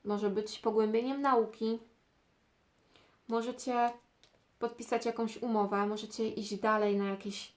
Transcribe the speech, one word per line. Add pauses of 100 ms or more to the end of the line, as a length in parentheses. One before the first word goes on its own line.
Może
być
pogłębieniem
nauki. (1500)
Możecie (680)
podpisać
jakąś
umowę,
możecie
iść
dalej
na
jakieś